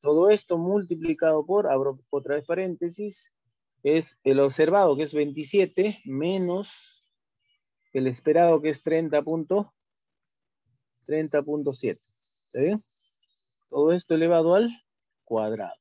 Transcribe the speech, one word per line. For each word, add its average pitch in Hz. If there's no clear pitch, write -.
Todo 160
esto 190
multiplicado 165
por, 196
abro 135
otra 139
vez 147
paréntesis, 180
es 156
el 135
observado, 156
que 147
es 147
veintisiete, 156
menos 180
el 131
esperado, 156
que 156
es 143
treinta 160
punto, 165
treinta 151
punto 147
siete. 113
¿Está -
bien? 202
Todo 151
esto 175
elevado 165
al 226
cuadrado. 107